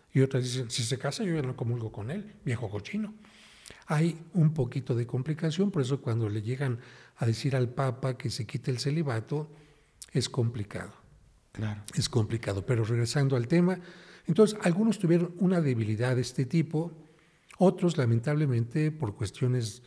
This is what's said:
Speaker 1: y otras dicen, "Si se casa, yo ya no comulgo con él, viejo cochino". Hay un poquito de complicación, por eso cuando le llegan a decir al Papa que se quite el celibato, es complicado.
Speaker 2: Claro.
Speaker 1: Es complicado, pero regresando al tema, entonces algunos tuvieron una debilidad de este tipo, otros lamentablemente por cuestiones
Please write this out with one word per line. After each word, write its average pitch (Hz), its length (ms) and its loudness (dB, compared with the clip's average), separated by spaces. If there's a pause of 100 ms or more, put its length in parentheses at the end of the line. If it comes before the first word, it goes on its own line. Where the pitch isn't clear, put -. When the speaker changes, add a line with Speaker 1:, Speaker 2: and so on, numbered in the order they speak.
(140)
Speaker 1:
y 135 80 6
otras 131 220 2
dicen, 123 280 -6
"Si 120 120 -2
se 117 140 -4
casa, 139 260 -4
yo 175 120 -2
ya 151 60 -2
no 127 140 -4
comulgo 117 360 -4
con 107 200 -8
él, 202 240 -10 (100)
viejo 117 240 -4
cochino". 202 440 -6 (760)
Hay 160 320 0 (140)
un 156 200 6
poquito 127 420 -2
de 117 100 0
complicación, 156 640 -2
por 151 100 0
eso 131 200 0
cuando 113 280 0
le 107 120 -2
llegan 123 380 -2 (380)
a - 80 -2
decir 120 300 0
al 127 140 2
Papa 131 480 -2
que 117 120 -4
se 107 160 -6
quite 127 260 -4
el 120 80 -2
celibato, 143 680 -2 (640)
es 131 160 0
complicado. 107 640 -4 (580)
Speaker 2:
Claro. 107 300 -6 (140)
Speaker 1:
Es - 120 0
complicado, 104 580 -2
pero 113 200 2
regresando 120 500 2
al 120 120 0
tema, 175 320 4 (480)
entonces 214 360 6
algunos 196 360 2
tuvieron 175 400 4
una 185 200 4
debilidad 120 560 2
de 127 60 2
este 127 240 -2
tipo, 160 480 0 (640)
otros 185 400 4
lamentablemente 131 920 2
por 135 240 -4
cuestiones 117 720 -2